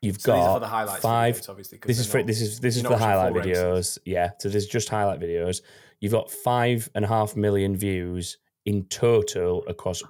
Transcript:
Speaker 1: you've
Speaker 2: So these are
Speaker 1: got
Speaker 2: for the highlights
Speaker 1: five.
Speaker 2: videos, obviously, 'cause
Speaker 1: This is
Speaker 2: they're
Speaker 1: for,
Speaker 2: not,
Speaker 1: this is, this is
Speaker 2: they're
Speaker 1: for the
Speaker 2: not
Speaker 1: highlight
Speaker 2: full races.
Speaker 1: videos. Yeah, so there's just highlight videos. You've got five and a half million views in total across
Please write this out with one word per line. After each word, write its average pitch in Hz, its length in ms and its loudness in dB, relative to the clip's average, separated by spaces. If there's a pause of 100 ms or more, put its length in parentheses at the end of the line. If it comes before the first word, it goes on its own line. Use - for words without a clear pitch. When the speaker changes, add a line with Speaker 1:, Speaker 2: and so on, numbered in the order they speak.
Speaker 1:
you've 104 180 -2
Speaker 2:
So - 140 2
these 92 80 4
are 87 60 4
Speaker 1:
got 95 80 4
Speaker 2:
for 113 60 0
the 113 60 -8
highlights 107 360 -4
Speaker 1:
five. 117 360 2
Speaker 2:
videos, - 100 -16
obviously, 98 280 -18
'cause - 120 -12
Speaker 1:
This 120 100 2
is 117 80 0
Speaker 2:
they're - 40 -6
Speaker 1:
for, - 80 2
Speaker 2:
not, - 80 -2
Speaker 1:
this 113 140 0
is, 107 180 -4
this 123 180 0
is 120 40 -2
Speaker 2:
they're 123 100 2
Speaker 1:
for 120 60 4
the - 80 2
Speaker 2:
not - 20 4
Speaker 1:
highlight 92 260 4
Speaker 2:
full - 100 0
races. 90 160 2
Speaker 1:
videos. 90 460 0
Yeah, 90 340 0
so 101 100 -4
there's 101 160 0
just 110 240 -2
highlight 101 300 0
videos. 85 420 -2 (380)
You've 104 140 -2
got - 180 0
five 120 640 0
and 104 100 0
a - 20 -2
half 107 280 0
million 101 420 2
views 90 640 -4 (260)
in 104 200 -2
total 98 840 0
across 90 420 -6